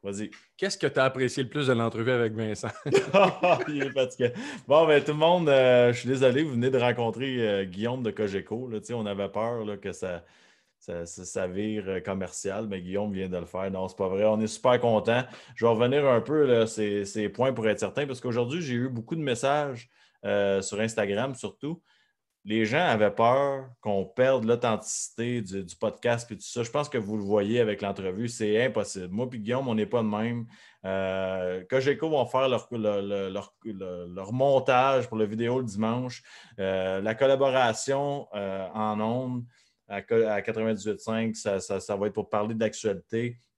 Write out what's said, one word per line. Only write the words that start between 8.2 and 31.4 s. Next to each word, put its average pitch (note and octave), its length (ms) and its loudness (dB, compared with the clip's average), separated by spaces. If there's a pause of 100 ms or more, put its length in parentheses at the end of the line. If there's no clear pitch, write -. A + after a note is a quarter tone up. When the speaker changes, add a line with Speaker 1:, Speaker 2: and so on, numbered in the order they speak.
Speaker 1:
Là, A2 100 -6
tu - 80 -16
sais, A#2 60 -8
on A2+ 140 -4
avait G2+ 220 -4
peur, A2+ 360 -4
là, G#2 120 -8
que G2 160 -8
ça, F2 300 -8 (540)
ça, E2+ 300 -10
ça, F2+ 180 -14
ça F#2 220 -4
vire, G#2 400 -4
euh, F#2+ 140 -4
commercial, G2 680 -6
mais F#2+ 140 -8
Guillaume G2 300 -4
vient F#2+ 180 -6
de F2+ 80 -4
le E2+ 100 -8
faire. F#2+ 240 -6
Non, F#2+ 160 -4
c'est - 100 -12
pas F#2+ 120 0
vrai. G2 160 0
On G#2+ 140 4
est A2 80 0
super B2 320 2
contents. A#2 440 2 (320)
Je A2+ 100 0
vais A#2 60 6
revenir B2+ 360 4
un A#2 140 6
peu, D3 240 2
là, A#2 220 4
ces, G#2 360 -2
ces G#2 260 -4
points B2 220 0
pour A2+ 160 0
être G#2 120 2
certain, A2 260 -2
parce C3 160 -8
qu'aujourd'hui, B2 400 -2
j'ai C3 140 -4
eu B2 140 -2
beaucoup A#2+ 260 -6
de D#3+ 80 -4
messages, C3+ 680 -2 (340)
euh, G2+ 400 2
sur G2+ 160 -6
Instagram A2+ 560 -2
surtout. C#3 480 -10 (640)
Les A2 200 2
gens C3+ 180 0
avaient G#2+ 300 4
peur C3+ 520 2 (140)
qu'on G2 260 -2
perde B2+ 400 2
l'authenticité A#2 1000 -2
du, F#2+ 200 -8
du E2+ 120 -14
podcast A#2 560 -2
et G#2 40 -10
tout F#2+ 80 -16
ça. - 200 -6
Je A2+ 80 -8
pense D3 180 -2
que C3 80 -2
vous G#2+ 200 -4
le G#2 60 -4
voyez G#2 360 2
avec G#2 240 0
l'entrevue, G2 440 -4
c'est A2 380 0
impossible. G2 440 -4
Moi A2+ 200 -4
puis B2 100 -12
Guillaume, B2 280 -2
on A2+ 80 -2
n'est G#2+ 100 0
pas A#2+ 160 0
de A2 60 0
même. A2+ 400 -4 (360)
Euh, F#2+ 840 -2